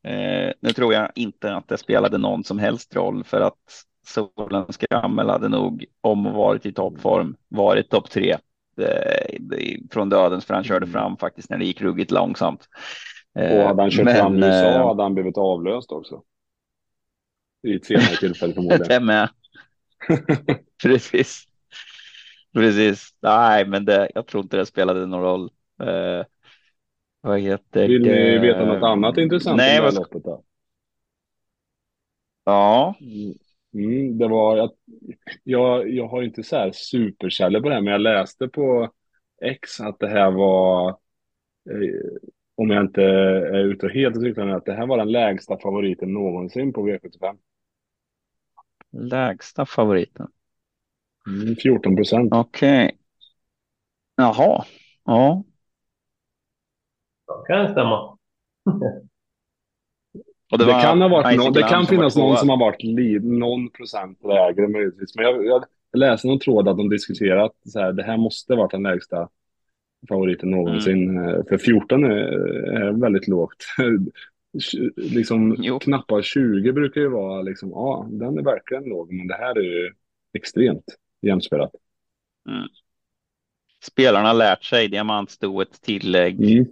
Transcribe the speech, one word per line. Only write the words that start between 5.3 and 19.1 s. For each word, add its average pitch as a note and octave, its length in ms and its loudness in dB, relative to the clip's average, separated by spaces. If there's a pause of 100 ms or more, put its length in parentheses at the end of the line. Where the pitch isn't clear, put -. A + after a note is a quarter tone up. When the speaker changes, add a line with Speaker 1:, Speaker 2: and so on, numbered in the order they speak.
Speaker 1:
nog, G2+ 360 -4 (160)
om G#2 220 0
varit G#2 420 0
i G2+ 80 -10
toppform, F#2+ 600 -2 (120)
varit G2+ 420 0
topp G2+ 200 0
tre, F#2+ 220 -2 (460)
eh, G1+ 640 -2
det, - 400 -8 (120)
från G2+ 180 -2
dödens, F#2 360 2
för - 80 -4
han F#2+ 100 -2
körde F#2 220 -2
Speaker 2:
Mm. F2 80 -12
Speaker 1:
fram G2+ 240 -4
faktiskt - 320 -10
när F#2+ 80 -8
det F#2 80 -4
gick F#2 160 -6
ruggigt F#2+ 300 -4
långsamt. F2+ 540 -2 (680)
Speaker 2:
Och G2+ 60 -4
hade G2+ 400 2
han G2+ 80 2
Speaker 1:
Eh, - 0 -
Speaker 2:
kört G#2+ 160 2
Speaker 1:
men, A#2+ 100 4
Speaker 2:
fram G2 200 2
i - 20 4
U F#2+ 120 4
S F#2 140 4
A F2+ 40 6 (120)
Speaker 1:
eh, B2+ 80 2
Speaker 2:
hade G#2 160 0
han G2 100 -2
blivit F#2 240 -4
avlöst F#2+ 540 -2
också. - 320 -14 (1400)
I G#2 80 -2
ett F#2 100 -10
senare A#2 300 2
tillfälle F2 380 -4
Speaker 1:
<laughs> - 0 -
Speaker 2:
förmodligen. F#2+ 340 0
Speaker 1:
Det C3 120 4
med. G#2+ 300 2 (800)